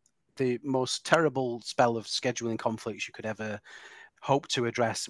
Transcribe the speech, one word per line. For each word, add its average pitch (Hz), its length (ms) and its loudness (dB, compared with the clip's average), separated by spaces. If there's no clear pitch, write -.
the 123 260 2
most 131 440 0
terrible 131 560 4
spell 120 340 4
of 110 100 -6
scheduling 117 520 -2
conflicts 113 500 -4
you - 60 -16
could 110 120 -10
ever 107 320 -4
hope 139 280 2
to 120 180 0
address. 113 440 0